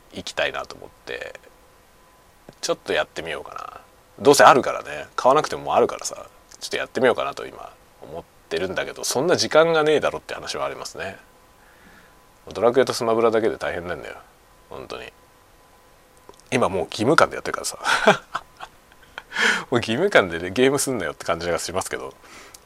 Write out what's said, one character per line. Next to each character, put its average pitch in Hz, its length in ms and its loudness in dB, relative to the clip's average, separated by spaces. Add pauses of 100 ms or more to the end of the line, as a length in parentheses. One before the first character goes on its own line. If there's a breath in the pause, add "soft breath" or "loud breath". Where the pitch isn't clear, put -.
(140)
い - 100 -14
き - 100 -12
た 73 120 -2
い 69 60 -2
な 67 160 -8
と - 80 -16
思 - 120 -18
っ - 20 -20 (180)
て、 - 320 -10 (1200)
ち - 80 -4
ょ 170 40 -2
っ 165 40 -2
と - 160 -4
や 76 120 0
っ - 20 -10
て - 160 -10
み 80 80 -8
よ 71 100 -8
う - 20 -16
か - 120 -16
な。 - 260 -14 (420)
ど 135 80 8
う 139 40 6
せ - 80 8
あ 147 100 12
る 131 80 6
か 131 120 -4
ら 117 100 -8
ね、 147 320 -12
買 - 140 2
わ 139 60 6
な 151 60 4
く - 80 -6
て 170 60 -6
も 143 80 -10
も 143 80 -6
う - 20 0
あ 220 60 4
る 208 80 6
か - 100 -10
ら - 80 -12
さ、 - 220 -10 (320)
ち - 80 -10
ょ - 0 -
っ - 20 -14
と 123 80 -4
や 135 80 -6
っ - 40 -12
て 123 100 -6
み 131 80 4
よ 107 60 6
う - 20 -2
か 139 80 -2
な 143 100 -4
と - 140 -10
今 - 260 -16 (300)
思 71 160 -14
っ - 40 -12 (260)
て 170 100 -2
る 180 100 -2
ん 160 60 -8
だ 139 100 -4
け - 80 -10
ど、 - 100 -12
そ - 180 -2
ん 165 60 0
な 170 80 4
時 - 140 -2
間 165 240 6
が 156 100 4
ね 151 120 4
え - 40 2
だ 147 120 0
ろ 156 80 -10
っ - 20 -12
て - 140 -12
話 - 200 -10
は 147 100 -4
あ 143 40 -6
り 135 60 -10
ま 123 100 -12
す - 140 -14
ね。 95 180 -10 (1400 soft breath)
ド 95 80 -6
ラ 120 100 6
ク 131 80 4
エ 120 60 4
と 120 80 -2
ス 120 100 -4
マ 113 120 2
ブ 117 80 2
ラ 113 80 4
だ 110 100 2
け 110 80 0
で 65 80 -2
大 73 160 -4
変 - 140 -8
な 98 80 -6
ん - 80 -12
だ - 60 -14
よ、 - 80 -16 (520)
本 - 180 -14
当 123 140 -12
に。 123 100 -16 (1400)
今 113 180 0
も 92 120 -4
う - 40 -4
義 - 120 -10
務 120 180 2
感 - 140 6
で - 60 -10
や - 60 -8
っ - 20 -14
て - 80 -6
る - 20 -8
か - 80 -8
ら - 40 -10
さ。 - 140 -8
<laughs> - 1900 -2
も 123 80 2
う - 20 2
義 - 100 -2
務 160 200 0
感 107 200 4
で 82 100 -6
ね、 90 100 -6
ゲ 127 200 4
ー - 20 6
ム 143 80 0
す 139 120 -2
ん 123 60 -2
な 87 80 -4
よ 73 60 -4
っ - 40 -18
て - 100 -16
感 82 140 -2
じ 85 100 -4
が 80 100 0
し - 120 -8
ま 92 100 -2
す - 80 -10
け 65 80 -6
ど、 65 160 -12 (520 loud breath)